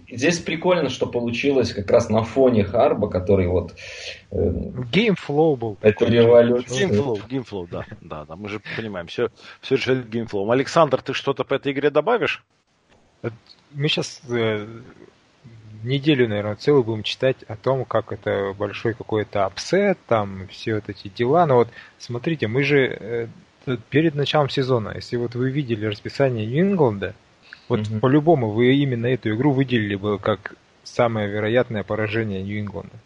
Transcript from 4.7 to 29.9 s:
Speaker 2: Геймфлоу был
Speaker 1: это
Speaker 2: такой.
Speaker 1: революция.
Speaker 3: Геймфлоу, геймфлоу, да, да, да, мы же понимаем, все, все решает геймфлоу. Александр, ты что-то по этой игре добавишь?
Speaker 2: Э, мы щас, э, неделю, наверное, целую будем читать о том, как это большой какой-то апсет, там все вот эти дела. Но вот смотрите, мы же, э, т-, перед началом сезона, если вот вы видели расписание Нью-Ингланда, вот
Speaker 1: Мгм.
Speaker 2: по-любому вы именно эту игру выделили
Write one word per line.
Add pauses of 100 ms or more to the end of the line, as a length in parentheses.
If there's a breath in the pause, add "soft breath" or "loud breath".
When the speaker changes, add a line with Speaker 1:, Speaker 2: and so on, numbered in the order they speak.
Speaker 2:
Геймфлоу
был
Speaker 1:
это
Speaker 2:
такой.
Speaker 1:
революция.
Speaker 3:
Геймфлоу, (100)
геймфлоу,
да, (160)
да,
да,
мы
же (160)
понимаем,
все, (320 loud breath)
все
решает
геймфлоу.
Александр,
ты
что-то
по
этой
игре
добавишь? (800)
Speaker 2:
Э, (420)
мы
щас,
э, (1160)
неделю,
наверное,
целую
будем
читать (100)
о
том,
как
это
большой
какой-то
апсет, (100)
там
все
вот
эти
дела.
Но
вот (320 loud breath)
смотрите,
мы
же, (220)
э, (380)
т-, (120)
перед
началом
сезона,
если
вот
вы
видели
расписание
Нью-Ингланда, (540 loud breath)
вот
Speaker 1:
Мгм.
Speaker 2:
по-любому
вы
именно
эту
игру
выделили